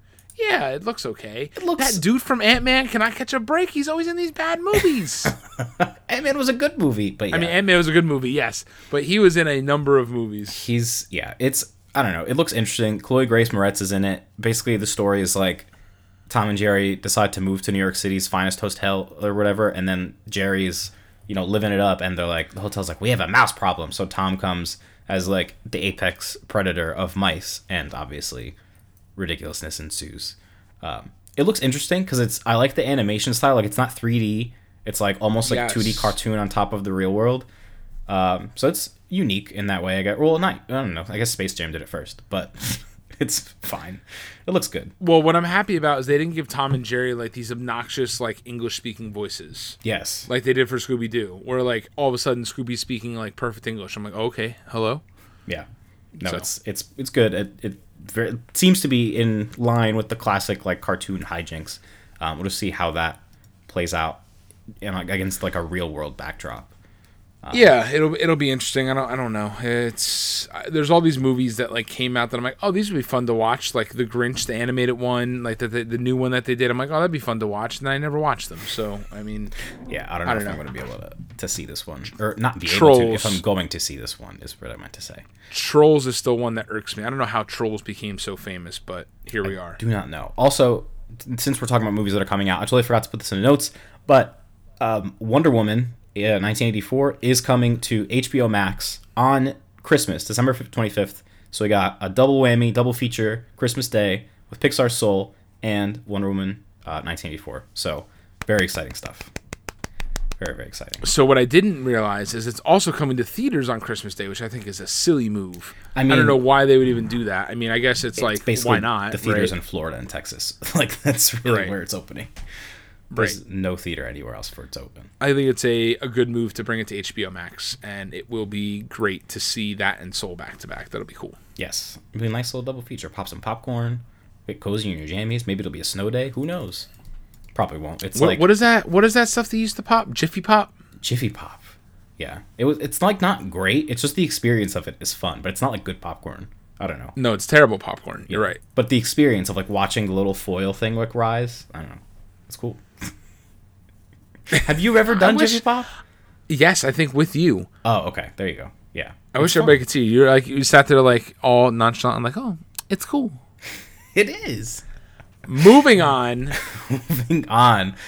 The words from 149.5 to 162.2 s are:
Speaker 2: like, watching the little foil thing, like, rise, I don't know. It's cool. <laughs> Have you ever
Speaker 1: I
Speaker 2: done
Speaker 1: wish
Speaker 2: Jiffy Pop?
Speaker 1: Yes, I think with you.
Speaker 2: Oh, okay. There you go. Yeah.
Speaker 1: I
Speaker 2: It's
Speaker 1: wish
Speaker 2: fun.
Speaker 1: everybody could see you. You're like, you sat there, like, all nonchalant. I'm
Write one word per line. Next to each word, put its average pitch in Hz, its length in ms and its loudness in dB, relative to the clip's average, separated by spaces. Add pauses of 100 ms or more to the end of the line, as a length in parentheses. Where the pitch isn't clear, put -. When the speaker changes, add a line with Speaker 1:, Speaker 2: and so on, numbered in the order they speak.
Speaker 2:
like, 95 120 -4
watching 101 380 0
the 95 60 -2
little 98 220 0
foil 95 380 -2
thing, 113 240 -2
like, 113 180 -4
rise, 117 580 -2
I 156 80 -14
don't - 100 -12
know. - 80 -18 (500)
It's - 80 -16
cool. 120 200 -8 (240)
<laughs> - 60 -12 (1600)
Have 151 140 2
you 220 160 6
ever 220 180 6
Speaker 1:
I 196 40 4
Speaker 2:
done 190 180 8
Speaker 1:
wish 294 160 6
Speaker 2:
Jiffy 233 100 0
Pop? 247 240 0 (640)
Speaker 1:
Yes, 160 340 6
I 135 80 2
think 139 220 2
with 151 240 2
you. 123 300 4 (180)
Speaker 2:
Oh, 113 240 2
okay. 76 280 -8
There 98 120 -4
you 80 80 -6
go. - 140 -14 (240)
Yeah. - 180 -10 (220)
Speaker 1:
I 127 40 0
Speaker 2:
It's 139 40 6
Speaker 1:
wish 170 120 4
Speaker 2:
fun. 165 80 6
Speaker 1:
everybody 147 180 8
could 123 100 -6
see 131 140 2
you. 110 60 4
You're 131 200 8
like, 135 160 6
you 139 180 0
sat 139 240 8
there, 135 140 8
like, 123 400 4
all 123 280 8
nonchalant. 117 460 2
I'm 117 60 -2